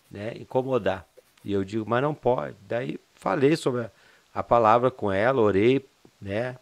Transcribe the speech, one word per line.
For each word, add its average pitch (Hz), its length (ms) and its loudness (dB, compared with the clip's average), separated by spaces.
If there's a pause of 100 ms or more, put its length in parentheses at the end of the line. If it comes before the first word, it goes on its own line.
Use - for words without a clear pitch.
(100)
né, 104 260 -10
incomodar." 113 720 -2 (380)
E 101 80 -6
eu 98 120 0
digo, 107 240 -6
"Mas 120 140 0
não 151 120 -2
pode." 123 420 -2 (120)
Daí 123 300 -6 (160)
falei 147 420 0
sobre 123 260 -2
a, 107 80 -12 (440)
a 98 80 -4
palavra 120 480 4
com 107 220 -4
ela, 120 280 2
orei, 110 440 4 (360)
né, 113 420 -8